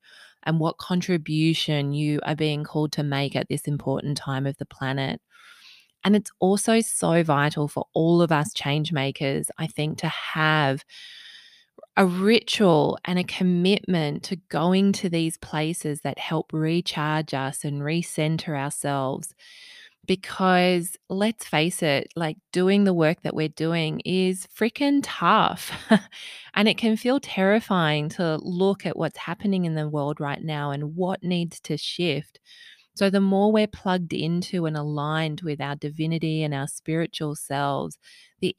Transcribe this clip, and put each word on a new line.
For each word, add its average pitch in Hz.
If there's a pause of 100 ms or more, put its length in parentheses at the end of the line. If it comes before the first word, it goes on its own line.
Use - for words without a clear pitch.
(440)
and 160
what 156
contribution 160
you 147
are 156
being 151
called 151
to 151
make 139
at 127
this 143
important 139
time 135
of 139
the 180
planet. 135 (800)
And 196
it's 202
also 208
so 170
vital 147
for -
all 170
of 165
us 151
change 147
makers, 139
I 160
think, 151
to -
have 156 (1120)
a 196
ritual 180
and 180
a 180
commitment 175
to - (140)
going 190
to 196
these 165
places 156
that 139
help -
recharge 156
us 135
and 143
recenter 156
ourselves. 139 (760)
Because 180 (120)
let's 208
face 160
it, 143
like, 160 (140)
doing 190
the 190
work 165
that -
we're 156
doing 160
is 185
freaking 285
tough. - (180)
<laughs> 214 (560)
And 214
it 196
can 220
feel 247
terrifying 185
to 160
look 190
at 160
what's -
happening 185
in 160
the 151
world 147
right 143
now 147
and 147
what 185
needs 175
to 151
shift. 147 (560)
So 196
the 196
more 196
we're 214
plugged 185
into 170
and 156
aligned 151
with 151
our 143
divinity 156
and 147
our 139
spiritual 160
selves, 143 (420)
the -